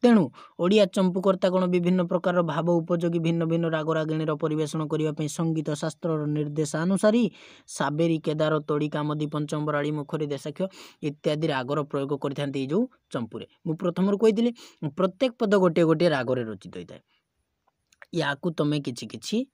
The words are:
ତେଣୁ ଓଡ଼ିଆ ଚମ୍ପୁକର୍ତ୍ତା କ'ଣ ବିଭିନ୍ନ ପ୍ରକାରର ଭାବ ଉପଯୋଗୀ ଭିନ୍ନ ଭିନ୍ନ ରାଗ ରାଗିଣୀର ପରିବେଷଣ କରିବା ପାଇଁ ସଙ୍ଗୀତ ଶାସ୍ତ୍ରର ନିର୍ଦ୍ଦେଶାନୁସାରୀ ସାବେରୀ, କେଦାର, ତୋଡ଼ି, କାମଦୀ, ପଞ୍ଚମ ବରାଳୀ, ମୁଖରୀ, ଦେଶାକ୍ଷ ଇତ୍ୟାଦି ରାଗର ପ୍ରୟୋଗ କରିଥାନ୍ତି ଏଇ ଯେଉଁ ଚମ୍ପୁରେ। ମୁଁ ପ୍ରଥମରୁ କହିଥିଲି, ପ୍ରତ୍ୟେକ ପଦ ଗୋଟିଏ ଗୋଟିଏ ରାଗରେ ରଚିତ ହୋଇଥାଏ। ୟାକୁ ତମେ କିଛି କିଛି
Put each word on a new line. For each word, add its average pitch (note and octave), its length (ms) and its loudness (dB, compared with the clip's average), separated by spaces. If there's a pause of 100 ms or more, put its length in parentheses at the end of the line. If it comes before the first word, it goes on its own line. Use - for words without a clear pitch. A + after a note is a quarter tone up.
ତେଣୁ A#3 200 8 (360)
ଓଡ଼ିଆ G3 280 6
ଚମ୍ପୁକର୍ତ୍ତା F#3 640 2
କ'ଣ F#3 160 2
ବିଭିନ୍ନ F3+ 380 2
ପ୍ରକାରର F3+ 380 0
ଭାବ E3 280 -2
ଉପଯୋଗୀ E3+ 480 0
ଭିନ୍ନ E3 260 0
ଭିନ୍ନ E3 240 0
ରାଗ D#3 240 -2
ରାଗିଣୀର D#3 420 0
ପରିବେଷଣ D3+ 520 -2
କରିବା D#3 260 -2
ପାଇଁ D3+ 160 -4
ସଙ୍ଗୀତ D#3+ 420 -2
ଶାସ୍ତ୍ରର D#3 560 -4
ନିର୍ଦ୍ଦେଶାନୁସାରୀ D#3 960 0 (440)
ସାବେରୀ, D#3+ 520 0
କେଦାର, D#3 420 0
ତୋଡ଼ି, D3 280 -2
କାମଦୀ, D3+ 380 -2
ପଞ୍ଚମ D3+ 380 -4
ବରାଳୀ, D3 260 -2
ମୁଖରୀ, D3+ 360 -6
ଦେଶାକ୍ଷ C#3+ 360 -8 (400)
ଇତ୍ୟାଦି D3+ 440 -4
ରାଗର C#3 360 -2
ପ୍ରୟୋଗ C#3 340 -4
କରିଥାନ୍ତି C#3 440 -4
ଏଇ C3+ 60 -2
ଯେଉଁ E3 160 0 (280)
ଚମ୍ପୁରେ। A2+ 360 -8 (200)
ମୁଁ D#3 100 -2
ପ୍ରଥମରୁ F#3 420 0
କହିଥିଲି, A3 320 4 (460)
ପ୍ରତ୍ୟେକ F#3+ 420 0
ପଦ G#3 200 2
ଗୋଟିଏ F3 260 6
ଗୋଟିଏ D#3+ 240 4
ରାଗରେ B2+ 360 0
ରଚିତ G2 320 -12
ହୋଇଥାଏ। F2 240 -14 (1120)
ୟାକୁ C#3+ 360 -2
ତମେ D3+ 300 0
କିଛି B2+ 260 -8
କିଛି A#2+ 300 -6 (180)